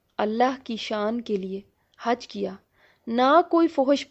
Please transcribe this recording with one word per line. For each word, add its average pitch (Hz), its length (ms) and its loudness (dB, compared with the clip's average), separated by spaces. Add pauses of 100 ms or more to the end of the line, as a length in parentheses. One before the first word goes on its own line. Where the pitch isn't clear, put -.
(180)
अल्लाह 233 380 0
की 240 200 -10
शान 214 440 -4
के 214 160 -4
लिए 190 280 -8 (420)
हज 240 200 -2
किया, 196 320 -8 (500)
ना 262 340 4
कोई 330 260 2
फुहश 277 420 2